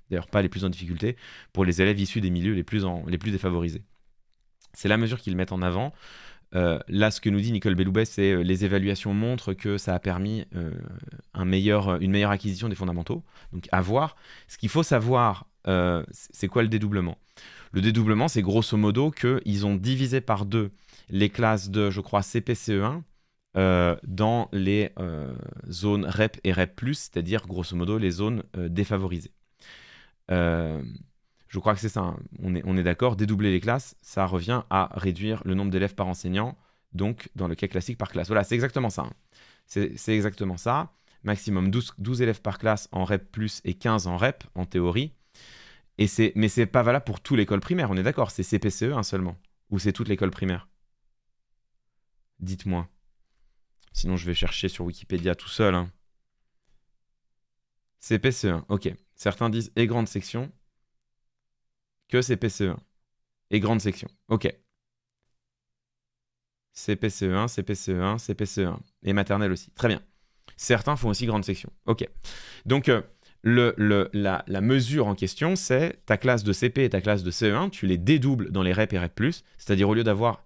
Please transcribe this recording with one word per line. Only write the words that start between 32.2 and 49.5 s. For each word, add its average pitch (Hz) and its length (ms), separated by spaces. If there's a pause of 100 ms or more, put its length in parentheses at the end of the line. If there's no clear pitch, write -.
On 90 160
est, - 80
on 92 120
est 92 60
d'accord, 95 320
dédoubler 101 380
les 90 80
classes, 117 420
ça 95 240
revient 90 420
à 95 260
réduire 95 500
le 95 100
nombre 98 160
d'élèves 95 240
par 92 140
enseignant, 92 500 (340)
donc 104 440
dans 92 100
le 82 80
cas 98 140
classique 104 300
par 104 120
classe. 85 160
Voilà, 104 160
c'est 120 140
exactement 123 340
ça, 76 120
hein. 60 100 (540)
C'est, - 300
c'est - 180
exactement 98 420
ça. 135 360 (300)
Maximum 98 480
douze, 117 280
douze 117 220
élèves 113 220
par 101 160
classe 107 340
en 92 120
rep 98 260
plus 107 340
et 92 100
quinze 110 320
en 90 100
rep, 120 280 (100)
en 90 100
théorie. 90 480 (840)
Et 101 100
c'est, - 280
mais 107 120
c'est 117 180
pas 127 160
valable 120 220
pour - 160
toute - 160
l'école 101 240
primaire, 165 300
on 95 60
est 95 60
d'accord, 120 280
c'est - 120
C 104 160
P 101 120
C 113 180
E 143 60
hein, 117 80
seulement. 92 340 (340)